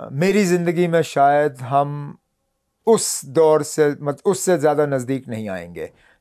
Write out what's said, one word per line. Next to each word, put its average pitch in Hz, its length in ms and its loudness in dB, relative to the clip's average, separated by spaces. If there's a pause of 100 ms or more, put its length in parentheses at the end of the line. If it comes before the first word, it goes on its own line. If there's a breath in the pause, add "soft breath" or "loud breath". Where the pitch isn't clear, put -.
(120)
मेरी 185 340 2
ज़िंदगी 175 420 0
में 165 140 2
शायद 143 600 2
हम 143 560 -4 (680)
उस - 380 0
दौर 156 380 4
से, 147 380 0
मत-, 143 240 -6
उससे 185 320 0
ज़्यादा 147 280 2
नज़दीक 131 420 -4
नहीं 110 220 -8
आएंगे 87 420 -12 (300 soft breath)